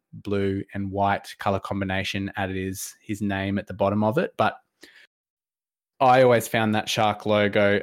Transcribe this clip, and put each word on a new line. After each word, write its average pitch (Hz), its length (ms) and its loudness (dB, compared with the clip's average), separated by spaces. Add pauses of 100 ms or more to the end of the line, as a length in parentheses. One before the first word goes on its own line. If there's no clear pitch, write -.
(120)
blue 98 520 -4 (100)
and 98 160 -6
white 101 480 -2
colour 98 220 -2
combination, 95 760 -4
as 98 140 -4
it 95 80 -6
is 95 420 -8
his 107 220 -8
name 98 380 -2
at - 80 -10
the 92 80 -12
bottom 101 280 2
of 110 140 0
it. - 180 -2
But 107 200 0 (1400)
I 131 240 6
always 120 240 4
found 110 260 0
that 107 160 -2
shark 107 380 0
logo 104 560 2